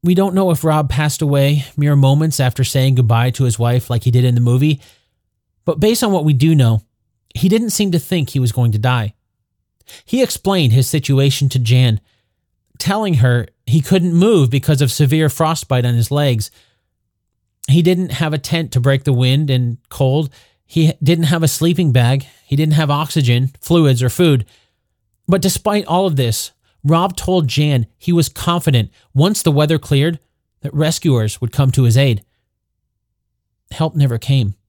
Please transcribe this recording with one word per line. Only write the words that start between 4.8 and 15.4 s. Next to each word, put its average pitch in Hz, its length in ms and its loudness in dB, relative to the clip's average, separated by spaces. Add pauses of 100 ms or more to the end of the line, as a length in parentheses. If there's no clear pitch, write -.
but 160 160 -4
based 220 220 2
on 214 100 0
what 165 120 0
we 151 80 2
do 151 220 2
know, 117 280 2 (520)
he - 140 -2
didn't 220 220 0
seem 196 220 -2
to 170 60 0
think 160 320 -4
he 135 100 -2
was 117 120 0
going 120 200 0
to 107 60 -2
die. 117 360 -4 (880)
He 262 180 -2
explained 180 500 0
his 127 160 2
situation 139 640 0
to 131 80 -4
Jan, 120 420 2 (760)
telling 202 360 -2
her 120 320 2 (200)
he 151 140 2
couldn't 175 340 0
move 170 360 4
because 139 300 0
of 135 100 0
severe 151 380 0
frostbite 143 580 -2